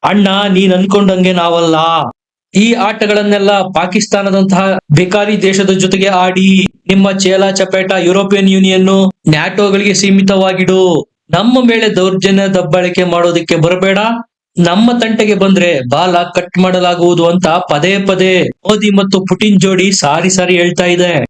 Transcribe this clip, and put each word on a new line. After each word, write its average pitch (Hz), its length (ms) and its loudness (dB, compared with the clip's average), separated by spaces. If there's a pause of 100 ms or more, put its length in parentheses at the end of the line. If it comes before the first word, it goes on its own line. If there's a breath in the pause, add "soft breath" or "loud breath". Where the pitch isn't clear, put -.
"ಅಣ್ಣ, 196 240 0 (220)
ನೀನ್ 190 220 2
ಅನ್ಕೊಂಡಂಗೆ 190 600 0
ನಾವಲ್ಲ. 170 440 0 (760)
ಈ 220 180 2
ಆಟಗಳನ್ನೆಲ್ಲ 208 760 0
ಪಾಕಿಸ್ತಾನದಂತಹ 190 1300 -2 (140)
ಭಿಕಾರಿ 190 500 0
ದೇಶದ 190 280 0
ಜೊತೆಗೆ 185 360 0
ಆಡಿ, 185 600 2 (220)
ನಿಮ್ಮ 196 240 2
ಚೇಲ 190 380 0
ಚಪೇಟ 190 480 -2
ಯುರೋಪಿಯನ್ 190 500 0
ಯೂನಿಯನ್, 190 600 2 (180)
ನ್ಯಾಟೋಗಳಿಗೆ 190 680 0
ಸೀಮಿತವಾಗಿಡು. 190 1160 0 (200)
ನಮ್ಮ 226 280 0 (100)
ಮೇಲೆ 226 280 0
ದೌರ್ಜನ್ಯ 190 520 0
ದಬ್ಬಾಳಿಕೆ 180 560 -2
ಮಾಡೋದಕ್ಕೆ 170 520 0
ಬರಬೇಡ. 185 420 0 (600)
ನಮ್ಮ 185 400 2
ತಂಟೆಗೆ 220 360 0
ಬಂದ್ರೆ 185 460 0 (100)
ಬಾಲ 175 260 0 (180)
ಕಟ್ 180 240 -4
ಮಾಡಲಾಗುವುದು" 175 680 2
ಅಂತ 175 200 0
ಪದೇ 175 520 0
ಪದೇ 190 440 0
ಮೋದಿ 208 480 -2
ಮತ್ತು 196 300 0
ಪುಟಿನ್ 190 400 0
ಜೋಡಿ 190 320 0
ಸಾರಿ 170 380 0
ಸಾರಿ 185 240 0
ಹೇಳ್ತಾ 175 300 0
ಇದೆ. 175 460 0